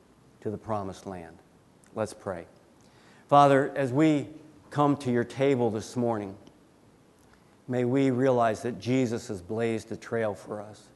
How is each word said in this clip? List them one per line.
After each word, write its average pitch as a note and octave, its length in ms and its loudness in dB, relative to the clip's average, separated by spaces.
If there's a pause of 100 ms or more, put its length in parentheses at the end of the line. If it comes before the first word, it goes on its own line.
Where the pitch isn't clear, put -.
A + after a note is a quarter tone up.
(420)
to A2 80 -6
the G#2 80 -8
promised G2 480 -8
land. E2+ 320 -14 (560)
Let's A2 200 -4
pray. F2 320 -8 (800)
Father, C#3+ 500 6
as C3+ 160 -2
we D3+ 360 2 (420)
come C#3+ 280 2
to B2 120 -4
your A#2+ 140 2
table B2 460 0
this G#2 260 -8
morning, G#2+ 400 -4 (1300)
may B2 160 0
we C3+ 260 2
realize A#2+ 520 2
that A2 180 -6
Jesus A#2+ 480 0
has G2 140 -8
blazed A2 460 -4
the G#2 80 -8
trail A2 380 -4
for G#2 260 -12
us. G#2+ 360 -18